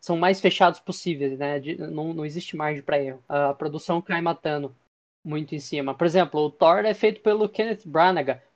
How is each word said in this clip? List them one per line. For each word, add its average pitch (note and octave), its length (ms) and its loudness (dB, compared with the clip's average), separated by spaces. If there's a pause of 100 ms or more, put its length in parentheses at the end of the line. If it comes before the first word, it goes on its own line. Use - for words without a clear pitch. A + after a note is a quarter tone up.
são E3+ 160 -2
mais F#3 240 2
fechados F3 380 4
possíveis, C#3 600 -6
né? C#3+ 200 -2
De... C#3+ 200 -8
não, D#3 340 -6
não D3+ 140 -6
existe D#3+ 280 -10
margem D3+ 280 -4
pra D3 200 0
erro. C3 240 -8
A C#3+ 280 0
produção D#3 480 -4
cai E3+ 180 -4
matando D3+ 540 -4 (500)
muito D3+ 300 -6
em D3+ 40 -6
cima. C#3 360 -4
Por E3 120 0
exemplo, D#3+ 340 2
o D3+ 100 0
Thor F3+ 340 4
é G#3+ 80 2
feito G#3+ 300 0
pelo G#3+ 260 2
Kenneth G#3+ 380 -6
Branagh, D#3 520 2 (180)